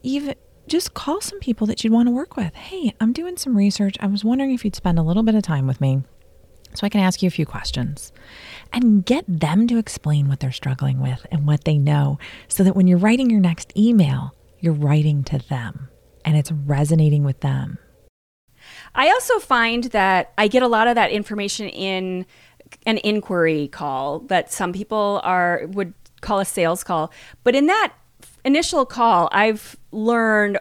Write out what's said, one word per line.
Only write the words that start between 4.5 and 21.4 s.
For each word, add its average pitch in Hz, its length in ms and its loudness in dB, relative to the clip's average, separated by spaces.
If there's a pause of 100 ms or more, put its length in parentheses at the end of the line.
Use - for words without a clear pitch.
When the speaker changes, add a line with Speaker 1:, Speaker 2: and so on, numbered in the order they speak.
Speaker 1:
if 247 120 -4
you'd 202 120 -4
spend 170 240 0
a - 20 2
little 175 220 0
bit 220 100 4
of 214 80 2
time 139 240 0
with 131 140 -2
me 135 240 0 (680)
so - 140 -6
I - 20 0
can 202 120 0
ask 185 200 2
you 190 60 2
a 175 60 0
few 160 120 -2
questions," - 680 -8 (600)
and 220 320 4
get 277 220 0
them 170 400 2
to 233 120 2
explain 151 500 -2
what 139 100 -2
they're 131 140 -4
struggling 131 480 -2
with 131 320 -4
and 147 120 -2
what 147 200 0
they 156 120 2
know, 143 440 2 (260)
so - 160 -2
that 185 140 6
when 190 100 6
you're 180 120 6
writing 240 300 2
your 220 120 4
next 170 360 0
email, 165 560 2 (280)
you're 165 120 0
writing 147 520 2
to 143 140 -4 (100)
them 123 400 -8 (360)
and 156 120 2
it's 147 160 0
resonating 147 720 2
with 135 160 -2
them. 135 380 -4 (1160)
Speaker 2:
I 269 140 4
also 466 300 2
find 233 460 0
that 190 540 0
I 214 80 2
get 247 160 4
a 247 60 2
lot 226 180 2
of 240 80 2
that 226 160 2
information 208 580 -6